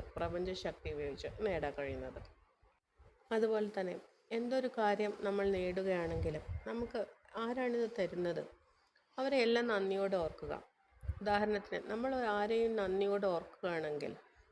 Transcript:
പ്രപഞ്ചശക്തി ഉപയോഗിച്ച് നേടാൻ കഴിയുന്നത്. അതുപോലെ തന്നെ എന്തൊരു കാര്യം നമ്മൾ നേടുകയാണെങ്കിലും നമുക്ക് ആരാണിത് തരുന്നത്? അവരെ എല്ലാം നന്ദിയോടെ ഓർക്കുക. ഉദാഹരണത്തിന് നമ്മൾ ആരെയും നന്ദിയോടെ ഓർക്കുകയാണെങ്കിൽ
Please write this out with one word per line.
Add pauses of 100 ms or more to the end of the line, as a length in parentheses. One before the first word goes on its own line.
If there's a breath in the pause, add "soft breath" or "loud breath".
(160)
പ്രപഞ്ചശക്തി
ഉപയോഗിച്ച് (160)
നേടാൻ
കഴിയുന്നത്. (1160)
അതുപോലെ
തന്നെ (420)
എന്തൊരു (100)
കാര്യം (120)
നമ്മൾ (120)
നേടുകയാണെങ്കിലും (260)
നമുക്ക് (440)
ആരാണിത് (100)
തരുന്നത്? (800)
അവരെ
എല്ലാം
നന്ദിയോടെ
ഓർക്കുക. (680)
ഉദാഹരണത്തിന് (120)
നമ്മൾ (240)
ആരെയും
നന്ദിയോടെ
ഓർക്കുകയാണെങ്കിൽ (380 soft breath)